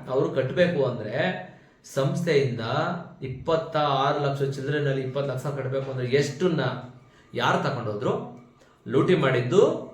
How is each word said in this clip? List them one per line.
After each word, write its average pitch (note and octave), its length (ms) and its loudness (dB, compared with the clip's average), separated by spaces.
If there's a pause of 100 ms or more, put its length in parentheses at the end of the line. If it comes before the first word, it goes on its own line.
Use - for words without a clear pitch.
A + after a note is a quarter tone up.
ಅವರು C#3 220 2
ಕಟ್ಟಬೇಕು D3 560 2
ಅಂದ್ರೆ G#2+ 300 -4 (720)
ಸಂಸ್ಥೆಯಿಂದ C3+ 760 0 (600)
ಇಪ್ಪತ್ತ D#3 520 -2 (200)
ಆರು C#3 280 2
ಲಕ್ಷ C#3 260 0
ಚಿಲ್ಲರೆನಲ್ಲಿ C3+ 540 -2
ಇಪ್ಪತ್ತು C#3 280 -4
ಲಕ್ಷ B2+ 140 -6 (100)
ಕಟ್ಟಬೇಕು C3+ 340 -4
ಅಂದ್ರೆ B2+ 240 -4
ಎಷ್ಟನ್ನ C#3+ 500 2 (720)
ಯಾರು C#3+ 300 2
ತಗೊಂಡೋದ್ರು? A#2+ 500 -2 (720)
ಲೂಟಿ D3 320 4
ಮಾಡಿದ್ದು C3+ 440 4 (320)